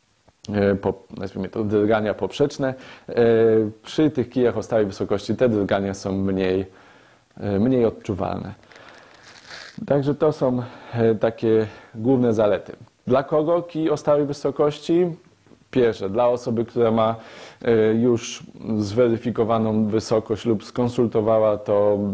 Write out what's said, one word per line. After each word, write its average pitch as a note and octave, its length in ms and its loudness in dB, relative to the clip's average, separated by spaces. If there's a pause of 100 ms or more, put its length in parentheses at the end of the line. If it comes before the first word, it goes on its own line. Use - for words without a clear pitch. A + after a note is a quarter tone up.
(500)
e, G2+ 260 2
po-, F#2+ 280 -4 (140)
nazwijmy F#2+ 320 -8
to A2+ 140 -4
drgania G#2+ 500 0
poprzeczne. C3+ 600 -2 (360)
E, - 40 -10 (720)
przy D#3 260 0
tych A#2+ 200 -4
kijach A#2 280 0
o G#2 60 -4
stałej A2 220 0
wysokości G2+ 500 -4
te B2+ 140 2
drgania G2 440 0
są G2 180 -6
mniej, F#2+ 540 0 (760)
e, G2+ 200 -2
mniej B2 260 2
odczuwalne. F#2+ 680 -4 (1300)
Także C#3+ 300 0
to D#3 160 2
są, B2+ 300 0 (320)
e, A2+ 220 2
takie A2 520 0 (280)
główne B2 380 2
zalety. G#2 420 0 (320)
Dla B2+ 160 2
kogo D#3 380 0
kij D#3+ 280 -4
o D3 80 0
stałej D3 280 2
wysokości? D3 800 0 (640)
Pierwsze, A2+ 380 0
dla A#2+ 180 2
osoby, A#2+ 380 -2
która A#2 260 0
ma, A2+ 240 2 (460)
e, A2 320 2
już A#2 500 0 (340)
zweryfikowaną A2 1080 0
wysokość G#2+ 600 -2
lub A2 180 0
skonsultowała A2 920 0
to G#2 420 2 (140)